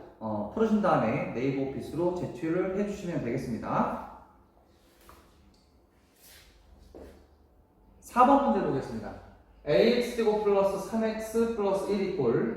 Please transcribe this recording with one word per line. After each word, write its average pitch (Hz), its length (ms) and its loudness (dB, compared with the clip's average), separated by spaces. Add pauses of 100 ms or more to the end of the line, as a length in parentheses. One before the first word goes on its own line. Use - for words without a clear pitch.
(200)
어, 110 340 -6
풀으신 214 260 2
다음에 135 540 0
네이버 135 360 -2
오피스로 160 440 -4
제출을 175 640 -4
해주시면 170 460 -4
되겠습니다. 131 880 -4 (3750)
사 - 260 4
번 254 280 6
문제 190 120 0
보겠습니다. 113 480 -4 (540)
에이엑스 226 500 4
제곱 214 280 2
플러스 196 440 2
삼 220 140 -2
엑스 226 540 -2
플러스 196 340 0
일 196 240 -2
이퀄 120 180 2 (240)